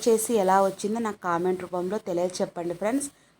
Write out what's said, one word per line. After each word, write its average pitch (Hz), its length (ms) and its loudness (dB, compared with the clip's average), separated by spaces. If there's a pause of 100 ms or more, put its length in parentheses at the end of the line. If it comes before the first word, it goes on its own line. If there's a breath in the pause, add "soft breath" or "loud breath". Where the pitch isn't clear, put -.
చేసి 220 260 2
ఎలా 196 280 6
వచ్చిందో 202 360 0
నాకు 220 220 -4
కామెంట్ 180 420 0
రూపంలో 180 360 -4
తెలియచెప్పండి 175 760 -4
ఫ్రెండ్స్. 240 360 -2 (300 soft breath)